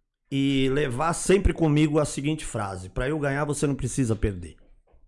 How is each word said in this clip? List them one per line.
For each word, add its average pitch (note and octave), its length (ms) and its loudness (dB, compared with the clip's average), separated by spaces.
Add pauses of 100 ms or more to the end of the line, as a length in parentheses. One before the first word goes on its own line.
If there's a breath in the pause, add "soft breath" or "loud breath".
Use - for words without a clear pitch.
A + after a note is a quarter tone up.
(300)
e C3+ 420 2
levar D3 400 -2
sempre F#3+ 400 2
comigo D3+ 460 4
a D3+ 60 4
seguinte C#3+ 400 -4
frase: G2 440 -6
"Pra B2+ 200 -4
eu D#3 100 -2
ganhar, C#3+ 260 -2
você D3 220 -2
não C#3 80 2
precisa B2 420 0
perder." F#2+ 400 -4 (520)